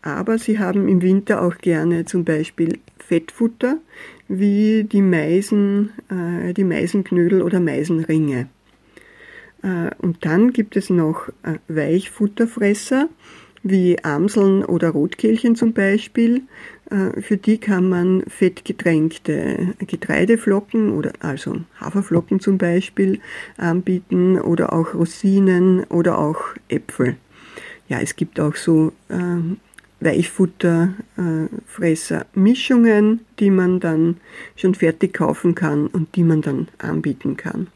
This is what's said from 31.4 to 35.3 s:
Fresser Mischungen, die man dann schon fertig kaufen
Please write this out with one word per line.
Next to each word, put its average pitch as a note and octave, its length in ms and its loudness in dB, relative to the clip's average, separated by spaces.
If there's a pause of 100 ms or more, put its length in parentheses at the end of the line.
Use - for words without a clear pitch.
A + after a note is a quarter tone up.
Fresser E3 680 -4
Mischungen, A3+ 840 4 (180)
die G3+ 100 4
man F#3 300 4
dann E3+ 380 0 (380)
schon F#3 200 2
fertig E3 380 0
kaufen E3+ 420 0